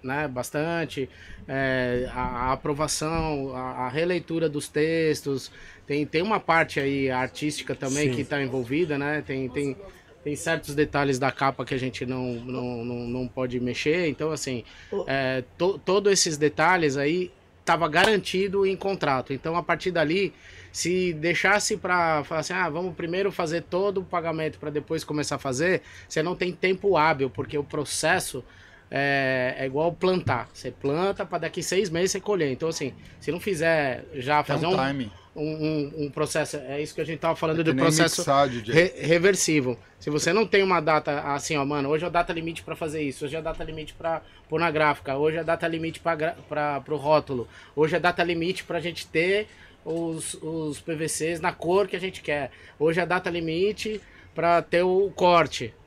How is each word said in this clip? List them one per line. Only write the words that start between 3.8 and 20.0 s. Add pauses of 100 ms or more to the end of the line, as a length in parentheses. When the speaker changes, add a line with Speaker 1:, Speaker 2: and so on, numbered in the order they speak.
Speaker 1:
a
releitura
dos
textos, (360)
tem,
tem
uma
parte
aí
artística
também
Speaker 2:
Sim.
Speaker 1:
que
tá
envolvida,
né,
tem,
tem, (480)
tem
certos
detalhes
da
capa
que
a
gente
não,
não,
não, (100)
não
pode
mexer,
então
assim, (260)
Speaker 3:
Ô.
Speaker 1:
é, (120)
to-,
todos
esses
detalhes
aí (340)
tava
garantido
em
contrato,
então
a
partir
dali, (400)